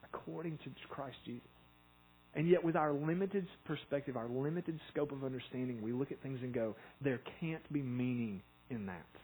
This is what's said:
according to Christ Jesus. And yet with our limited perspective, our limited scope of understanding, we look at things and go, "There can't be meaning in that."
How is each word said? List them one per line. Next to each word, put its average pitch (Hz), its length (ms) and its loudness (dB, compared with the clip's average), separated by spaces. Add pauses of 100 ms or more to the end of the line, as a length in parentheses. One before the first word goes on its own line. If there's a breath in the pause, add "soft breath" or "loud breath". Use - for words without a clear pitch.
according 160 540 -4
to - 120 -8 (180)
Christ 135 360 -6
Jesus. 120 240 -6 (840)
And 151 140 4
yet 175 140 10
with 165 140 4
our 151 160 6
limited 180 560 2 (160)
perspective, 143 520 -2
our 117 120 -2
limited 156 500 0 (140)
scope 147 180 0
of 135 140 -4
understanding, 127 580 -2
we 113 100 0
look 131 200 0
at - 80 -10
things 135 220 -6
and 127 120 -4
go, 113 220 2 (240 loud breath)
"There 131 180 2 (220)
can't 160 320 -4
be 147 100 2
meaning 123 600 0 (280)
in 110 160 -4
that." 87 220 -8 (160)